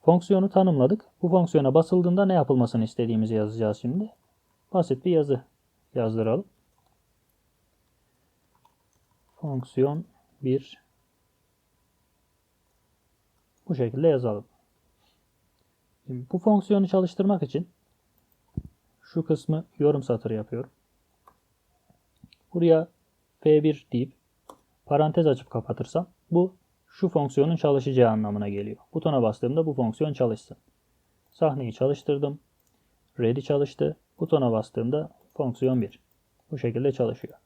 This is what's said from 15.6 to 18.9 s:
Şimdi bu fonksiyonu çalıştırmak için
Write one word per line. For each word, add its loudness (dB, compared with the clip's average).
Şimdi -12
bu -2
fonksiyonu 2
çalıştırmak 0
için -4